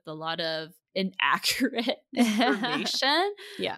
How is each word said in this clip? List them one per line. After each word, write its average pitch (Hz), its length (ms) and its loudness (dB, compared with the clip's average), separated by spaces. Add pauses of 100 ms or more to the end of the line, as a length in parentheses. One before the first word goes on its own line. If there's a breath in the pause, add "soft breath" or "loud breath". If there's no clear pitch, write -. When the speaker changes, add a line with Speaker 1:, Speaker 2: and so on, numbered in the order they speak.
Speaker 1:
a 156 60 -8
lot 160 260 -6
of 160 340 -4 (220)
inaccurate 226 1080 0
<laughs> - 40 -20
Speaker 2:
<laughs> - 80 -20
Speaker 1:
information. 254 1200 2 (260 loud breath)
Speaker 2:
Yeah. 190 180 -4